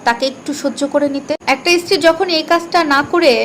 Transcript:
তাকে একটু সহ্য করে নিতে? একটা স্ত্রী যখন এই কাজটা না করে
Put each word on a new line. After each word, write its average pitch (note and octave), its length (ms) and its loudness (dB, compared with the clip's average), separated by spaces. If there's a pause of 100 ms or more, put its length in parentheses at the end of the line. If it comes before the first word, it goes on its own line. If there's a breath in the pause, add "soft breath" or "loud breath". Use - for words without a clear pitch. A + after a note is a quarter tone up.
তাকে A#3 240 0
একটু C4+ 260 -8
সহ্য - 340 -4
করে C#4+ 220 0
নিতে? C#4 240 -6 (140)
একটা C4+ 220 0 (100)
স্ত্রী F4+ 160 -2 (120)
যখন E4 220 2
এই D#4 220 -2
কাজটা E4+ 320 0
না C#4+ 160 2 (100)
করে E4+ 240 4 (120)